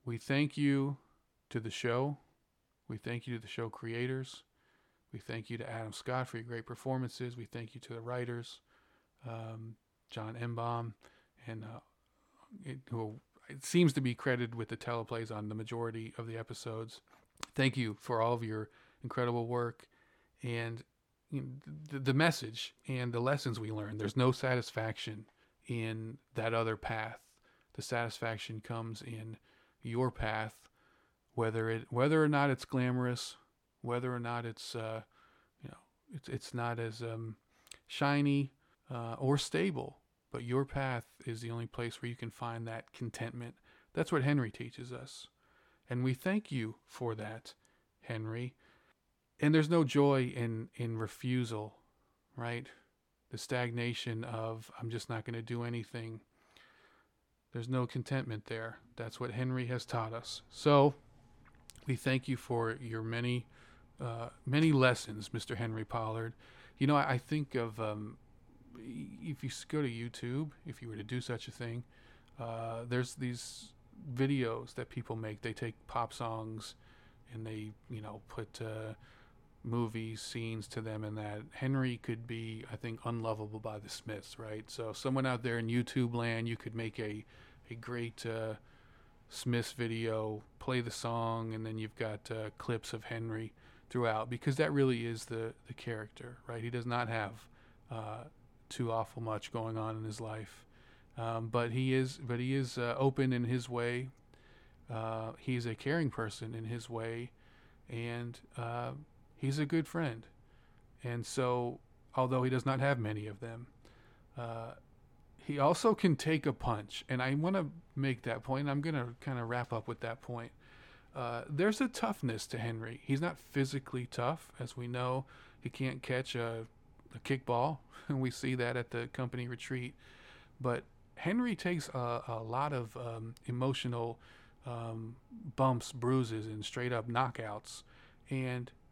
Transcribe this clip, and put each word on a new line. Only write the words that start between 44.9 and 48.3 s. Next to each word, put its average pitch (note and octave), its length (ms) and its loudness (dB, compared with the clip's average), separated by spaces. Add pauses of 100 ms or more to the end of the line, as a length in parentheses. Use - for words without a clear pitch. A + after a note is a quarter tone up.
us. B2 360 -12 (600)
And B2 140 0
we C3 120 4
thank G3+ 360 0
you A2+ 260 -2 (100)
for A#2 280 -2
that, A2 400 -10 (460)
Henry. A2+ 540 -4 (840)